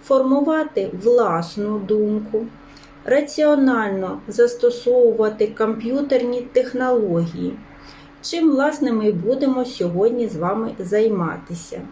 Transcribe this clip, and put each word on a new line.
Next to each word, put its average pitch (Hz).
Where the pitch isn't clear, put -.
формувати 277
власну 208
думку, 214
раціонально 254
застосовувати 240
комп'ютерні 240
технології. 226
Чим, 330
власне, 277
ми 214
будемо 254
сьогодні 214
з 175
вами 202
займатися. 175